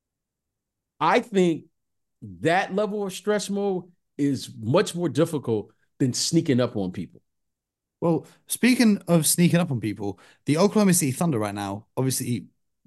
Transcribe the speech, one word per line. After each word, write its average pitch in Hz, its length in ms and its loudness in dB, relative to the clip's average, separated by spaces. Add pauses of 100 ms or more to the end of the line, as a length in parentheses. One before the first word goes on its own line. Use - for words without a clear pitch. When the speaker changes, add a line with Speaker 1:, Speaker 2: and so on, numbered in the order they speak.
(1000)
Speaker 1:
I 170 200 4
think 180 460 0 (760)
that 170 340 0
level 208 320 -2
of 190 60 -8
stress, 202 380 -4
Mo, 202 400 -4 (280)
is 143 400 -2
much 135 380 0
more 175 140 -4
difficult 127 640 -2 (260)
than 127 160 0
sneaking 147 480 2
up 117 160 -2
on 92 160 -4
people. - 280 -14 (760)
Speaker 2:
Well, 165 260 0 (220)
speaking 233 640 2
of 165 180 4
sneaking 170 320 4
up 165 120 -2
on 120 100 -2
people, 101 400 -8 (240)
the 147 120 0
Oklahoma 202 360 4
City 160 180 2
Thunder 160 260 -2
right 104 180 -4
now, 101 300 -8 (120)
obviously 123 500 -4 (400)